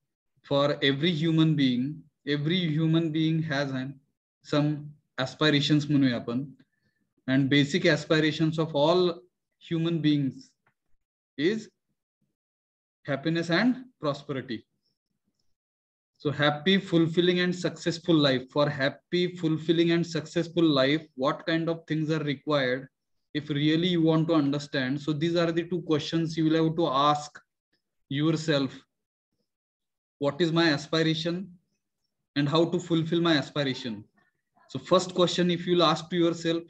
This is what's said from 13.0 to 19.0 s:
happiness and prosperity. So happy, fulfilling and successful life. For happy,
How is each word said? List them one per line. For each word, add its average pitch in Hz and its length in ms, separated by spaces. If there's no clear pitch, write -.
happiness 165 420
and 214 360
prosperity. 135 640
So 143 120
happy, 147 460
fulfilling 170 600
and 180 160
successful 165 640
life. 135 340
For 147 180
happy, 175 680